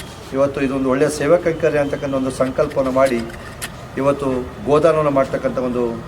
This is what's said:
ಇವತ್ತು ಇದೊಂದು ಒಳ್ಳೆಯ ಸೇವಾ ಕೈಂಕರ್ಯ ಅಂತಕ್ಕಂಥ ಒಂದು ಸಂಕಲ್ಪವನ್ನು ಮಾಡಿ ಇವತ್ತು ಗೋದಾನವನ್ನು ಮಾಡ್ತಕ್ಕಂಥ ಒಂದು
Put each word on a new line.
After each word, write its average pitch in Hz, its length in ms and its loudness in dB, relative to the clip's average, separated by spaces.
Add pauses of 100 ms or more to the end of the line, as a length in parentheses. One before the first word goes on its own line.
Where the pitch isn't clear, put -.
(340)
ಇವತ್ತು 139 280 0
ಇದೊಂದು 135 280 0
ಒಳ್ಳೆಯ 139 200 4
ಸೇವಾ 143 280 4
ಕೈಂಕರ್ಯ 156 420 0
ಅಂತಕ್ಕಂಥ 139 340 -2
ಒಂದು 131 180 0
ಸಂಕಲ್ಪವನ್ನು 131 600 0
ಮಾಡಿ 127 280 4 (760)
ಇವತ್ತು 139 320 0 (360)
ಗೋದಾನವನ್ನು 151 460 4
ಮಾಡ್ತಕ್ಕಂಥ 135 460 0
ಒಂದು 123 260 -2 (240)